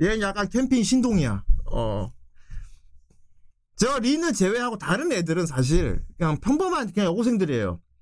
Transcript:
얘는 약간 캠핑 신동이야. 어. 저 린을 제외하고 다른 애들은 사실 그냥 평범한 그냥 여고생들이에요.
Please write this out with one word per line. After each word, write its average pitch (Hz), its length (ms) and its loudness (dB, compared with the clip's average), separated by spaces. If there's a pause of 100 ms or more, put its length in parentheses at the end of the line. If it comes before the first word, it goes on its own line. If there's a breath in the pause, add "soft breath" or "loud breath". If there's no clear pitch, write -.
얘는 214 200 2
약간 196 260 -2
캠핑 254 360 2
신동이야. 196 600 2 (300)
어. 107 400 -2 (1600 soft breath)
저 262 240 2
린을 294 340 0
제외하고 226 460 0
다른 262 320 -2
애들은 175 340 0
사실 127 560 0 (160)
그냥 156 220 0
평범한 302 520 0
그냥 202 180 0
여고생들이에요. 170 680 0 (220)